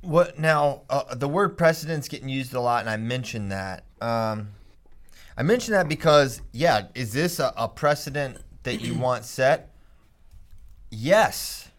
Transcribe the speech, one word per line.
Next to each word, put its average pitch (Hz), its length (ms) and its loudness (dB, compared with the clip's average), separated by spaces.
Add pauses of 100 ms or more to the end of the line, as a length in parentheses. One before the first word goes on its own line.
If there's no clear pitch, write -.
What 170 360 2
now? 147 500 2
Uh, 131 260 -2
the 131 140 -2
word 185 300 0
precedent's 160 500 2
getting 135 220 -10
used 131 240 -6
a 127 60 -2
lot, 120 200 2
and 107 80 -4
I 107 80 -2
mentioned 113 560 -6
that. 95 320 -8 (160)
Um, 110 480 -2 (880)
I - 60 -4
mentioned 220 320 0
that 180 160 4
because, 147 500 4 (120)
yeah, 117 420 2
is 117 180 -6
this 170 260 0
a, 135 160 0
a 113 140 -2
precedent 147 720 -2 (240)
that 117 180 -4
you 117 140 -4
want 123 320 -2
set? - 480 2 (1160)
Yes. 139 800 0 (100)